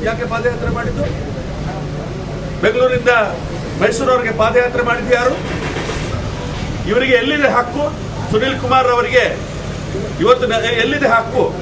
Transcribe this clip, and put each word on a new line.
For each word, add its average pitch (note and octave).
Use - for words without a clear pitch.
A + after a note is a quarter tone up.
ಯಾಕೆ A3+
ಪಾದಯಾತ್ರೆ A#3+
ಮಾಡಿದ್ದು? A#3+
ಬೆಂಗಳೂರಿಂದ B3
ಮೈಸೂರವರೆಗೆ B3
ಪಾದಯಾತ್ರೆ B3
ಮಾಡಿದ್ದು A#3
ಯಾರು? B3+
ಇವರಿಗೆ B3+
ಎಲ್ಲಿದೆ C#4+
ಹಕ್ಕು? B3
ಸುನಿಲ್ C4
ಕುಮಾರ್ B3+
ಅವರಿಗೆ A#3+
ಇವತ್ತು B3
ನ-, A3
ಎಲ್ಲಿದೆ A#3
ಹಕ್ಕು? A3+